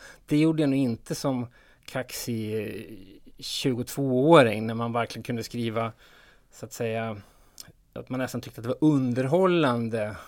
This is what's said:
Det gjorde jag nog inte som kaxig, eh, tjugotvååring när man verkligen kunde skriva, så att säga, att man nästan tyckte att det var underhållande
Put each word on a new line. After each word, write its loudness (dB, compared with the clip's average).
Det 2
gjorde 4
jag 2
nog 2
inte -2
som -2
kaxig, -6
eh, -8
tjugotvååring 4
när -2
man -2
verkligen -2
kunde -4
skriva, -4
så -18
att -16
säga, -4
att -12
man -4
nästan -4
tyckte -14
att -12
det -6
var -2
underhållande 2